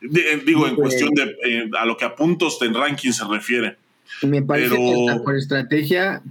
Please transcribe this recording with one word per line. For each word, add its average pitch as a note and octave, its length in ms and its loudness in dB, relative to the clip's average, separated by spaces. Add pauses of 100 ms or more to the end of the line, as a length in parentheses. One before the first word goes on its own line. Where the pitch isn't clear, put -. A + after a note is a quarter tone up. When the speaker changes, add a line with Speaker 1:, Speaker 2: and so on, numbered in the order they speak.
Speaker 1:
De-, D3+ 320 0
eh, C#3+ 120 -4
digo, D3+ 200 4
Speaker 2:
Sí, C3+ 40 2
Speaker 1:
en B2+ 60 -2
Speaker 2:
güey. C#3 140 2
Speaker 1:
cuestión C#3+ 260 2
de, C#3 200 0 (100)
eh, A#2 240 -2 (100)
a A2+ 60 0
lo A#2 120 -2
que B2 80 -4
a A#2 100 -4
puntos E3 460 0
en A#2 120 0
ranking C#3 380 0
se A2+ 140 -2
refiere. G#2+ 520 -4 (440)
Speaker 2:
Me C#3+ 200 2
parece C#3 280 0
Speaker 1:
Pero B2 120 2
Speaker 2:
que B2 300 2
hasta A#2 120 -2
por C#3 120 -2
estrategia, D3 960 0